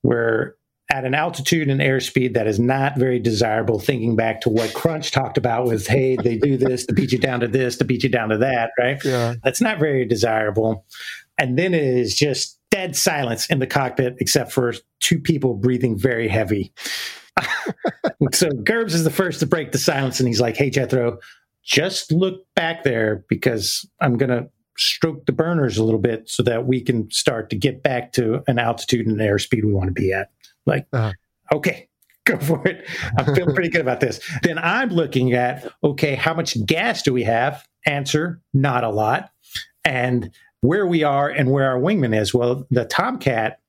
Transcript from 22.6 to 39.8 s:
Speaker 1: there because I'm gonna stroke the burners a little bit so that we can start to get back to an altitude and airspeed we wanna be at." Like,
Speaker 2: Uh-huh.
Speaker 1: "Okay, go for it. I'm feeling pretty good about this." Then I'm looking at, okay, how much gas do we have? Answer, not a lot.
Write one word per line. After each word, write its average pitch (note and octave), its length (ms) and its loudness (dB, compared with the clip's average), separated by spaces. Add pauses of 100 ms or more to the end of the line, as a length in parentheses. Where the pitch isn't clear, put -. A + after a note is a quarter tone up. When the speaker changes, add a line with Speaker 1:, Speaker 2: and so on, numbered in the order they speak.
Speaker 1:
there A2 460 0
because - 580 -2 (140)
I'm B2+ 160 2
gonna B2 300 0 (300)
stroke - 500 -4
the C3 60 2
burners D3 440 0
a A2 60 2
little A2 160 2
bit A2+ 300 -2
so - 140 -4
that A#2+ 220 0
we B2+ 160 0
can A#2 300 0
start - 400 -2
to A#2 40 -2
get C3 280 0
back B2 300 -2
to A#2+ 340 0
an B2 120 2
altitude A#2 460 0
and A2 120 0
airspeed G#2+ 460 0
we G#2 100 2
wanna F#2 180 0
be F#2 220 0
at." - 180 -6 (340)
Like, C#3 260 0
Speaker 2:
Uh-huh. A2 220 0 (400)
Speaker 1:
"Okay, D3+ 340 -4 (380)
go - 140 2
for D3+ 280 0
it. - 180 -6 (320)
I'm C#3 180 0
feeling F3 200 2
pretty F3 140 0
good E3+ 120 0
about B2 180 -2
this." A#2+ 200 0 (220)
Then E3 160 0
I'm G#3 320 0
looking C3+ 440 2
at, B2 380 -2 (120)
okay, C#3+ 320 0
how D#3+ 180 0
much D#3+ 320 -4
gas F3+ 380 -2
do C3+ 100 2
we B2 100 0
have? A#2+ 420 0 (200)
Answer, D3+ 560 -2 (120)
not C3+ 300 2
a A2+ 60 0
lot. A2 400 0 (560)